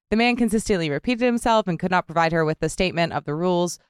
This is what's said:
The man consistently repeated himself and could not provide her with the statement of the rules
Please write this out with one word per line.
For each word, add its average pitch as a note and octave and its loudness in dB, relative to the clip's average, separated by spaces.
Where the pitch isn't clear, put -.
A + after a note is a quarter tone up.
The G#3 0
man A#3+ 2
consistently G#3 0
repeated A3+ -2
himself A#3 2
and E3+ -2
could F#3 -4
not F3+ 0
provide E3 0
her E3 2
with D#3 -2
the D#3+ 0
statement E3+ -2
of D3 -6
the D3 -6
rules F3 0